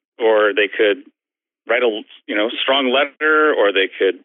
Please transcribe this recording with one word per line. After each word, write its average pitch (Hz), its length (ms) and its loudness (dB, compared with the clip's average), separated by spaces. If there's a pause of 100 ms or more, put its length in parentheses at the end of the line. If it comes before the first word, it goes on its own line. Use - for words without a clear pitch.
(180)
or 107 400 2
they 104 80 2
could 98 400 -2 (640)
write 120 160 0
a, 110 160 -2 (240)
you - 80 -10
know, 104 160 -2
strong 135 400 -2
letter, 151 640 0
or 101 180 2
they 95 140 0
could 92 400 -2